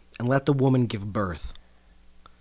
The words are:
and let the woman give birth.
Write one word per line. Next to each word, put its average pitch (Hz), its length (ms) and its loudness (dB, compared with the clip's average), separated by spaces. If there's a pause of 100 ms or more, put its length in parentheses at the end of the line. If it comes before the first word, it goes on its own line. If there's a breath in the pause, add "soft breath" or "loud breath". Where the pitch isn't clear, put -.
(180)
and 123 100 -4
let 135 180 2
the 151 60 4
woman 131 340 4
give 104 260 -6
birth. 92 400 -4 (880)